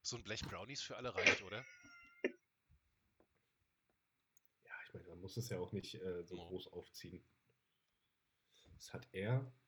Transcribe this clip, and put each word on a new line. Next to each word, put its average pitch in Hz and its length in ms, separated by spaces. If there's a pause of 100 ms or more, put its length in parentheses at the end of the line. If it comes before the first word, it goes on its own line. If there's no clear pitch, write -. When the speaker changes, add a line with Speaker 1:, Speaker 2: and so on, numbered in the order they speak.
Speaker 1:
so - 140
ein 117 80
Blech 104 180
Brownies 107 400
für 127 140
alle 123 180
reicht, - 280
oder? 101 220 (3000)
Speaker 2:
Ja, - 100 (100)
ich - 80
meine, 87 160
man 85 120
muss 98 180
es - 100
ja 95 100
auch 90 140
nicht, 95 220
äh, 90 300
so 87 120
Speaker 1:
No. 85 120
Speaker 2:
groß 90 240
aufziehen. 87 520 (1500)
Das - 160
hat - 200
er 117 380 (180)